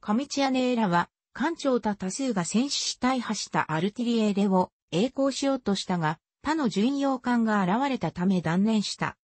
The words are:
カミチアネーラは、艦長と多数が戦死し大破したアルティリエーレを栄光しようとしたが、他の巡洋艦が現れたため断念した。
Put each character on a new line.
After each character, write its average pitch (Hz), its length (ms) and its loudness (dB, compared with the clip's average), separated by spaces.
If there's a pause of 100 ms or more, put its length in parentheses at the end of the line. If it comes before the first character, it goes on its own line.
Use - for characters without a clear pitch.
カ 208 140 -2
ミ 277 120 0
チ - 160 -2
ア 269 80 2
ネ 254 220 2
ー - 20 2
ラ 226 140 0
は、 175 220 2 (240)
艦 320 200 -2
長 262 260 0
と 208 140 -2
多 185 160 -6
数 262 220 -4
が 180 140 -2
戦 254 240 0
死 - 60 -4
し - 220 -6
大 254 220 0
破 220 140 -4
し - 160 -10
た 156 220 -2
ア 156 60 0
ル 196 140 0
テ 247 120 -4
ィ - 20 -2
リ 233 140 2
エ 214 100 2
ー 196 40 0
レ 202 120 2
を 185 240 2 (240)
栄 185 120 2
光 269 260 0
し - 140 -4
よ 269 80 2
う 269 40 -4
と 202 160 0
し - 100 -6
た 180 140 -2
が、 160 220 -2 (240)
他 294 100 0
の 302 140 0
巡 240 300 0
洋 269 200 0
艦 240 240 0
が 214 200 2
現 220 260 0
れ 254 100 -2
た 160 140 -4
た 180 140 -2
め 185 160 2
断 170 200 0
念 214 200 2
し - 120 -6
た。 - 320 -4